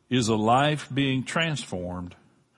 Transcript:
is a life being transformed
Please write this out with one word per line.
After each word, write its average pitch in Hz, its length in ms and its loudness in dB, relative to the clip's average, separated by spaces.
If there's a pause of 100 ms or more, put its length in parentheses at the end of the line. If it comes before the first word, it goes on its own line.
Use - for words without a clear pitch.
is 123 200 2
a 113 80 4
life 131 560 2
being 131 320 0
transformed 90 880 -6 (440)